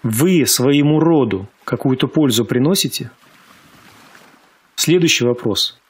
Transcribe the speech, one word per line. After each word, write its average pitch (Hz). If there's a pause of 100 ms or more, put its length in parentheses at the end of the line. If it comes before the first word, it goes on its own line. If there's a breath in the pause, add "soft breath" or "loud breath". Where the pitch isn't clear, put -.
Вы 135
своему 143
роду 123 (160)
какую-то 127
пользу 123
приносите? 131 (1700)
Следующий 165
вопрос. 120 (100)